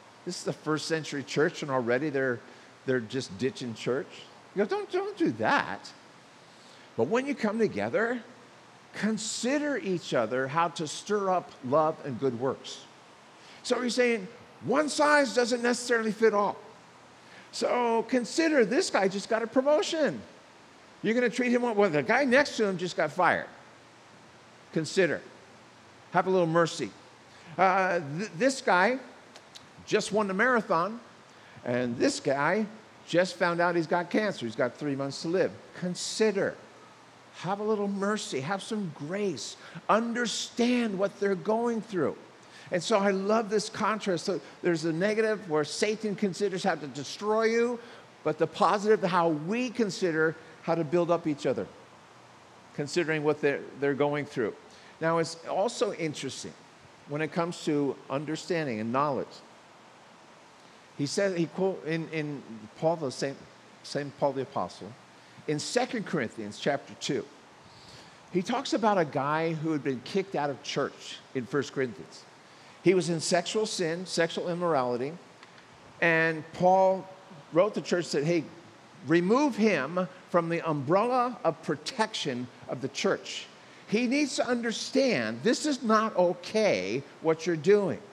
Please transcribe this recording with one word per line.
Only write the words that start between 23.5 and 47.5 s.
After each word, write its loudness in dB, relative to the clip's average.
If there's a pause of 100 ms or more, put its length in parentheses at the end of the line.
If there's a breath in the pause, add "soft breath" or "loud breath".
Consider. 0 (880)
Have 2
a 0
little 4
mercy. 0 (680 loud breath)
Uh, 2 (180)
th-, -6
this 0
guy 4 (880)
just 0
won 2
the -4
marathon, 2 (640 loud breath)
and 0
this 2
guy 0 (400)
just 2
found 2
out 2
he's 2
got -2
cancer. 0
He's -8
got 0
three -4
months -6
to -6
live. 2 (260)
Consider. -2 (800)
Have -4
a -6
little 0
mercy. -2
Have -4
some -4
grace. -6 (320 loud breath)
Understand 0
what -2
they're 0
going -2
through. -2 (560 loud breath)
And 0
so 2
I 4
love 0
this 0
contrast. -2
So 0 (220 loud breath)
there's 0
a 0
negative 0
where 2
Satan -2
considers -2
how 0
to -8
destroy -2
you, 0 (440 loud breath)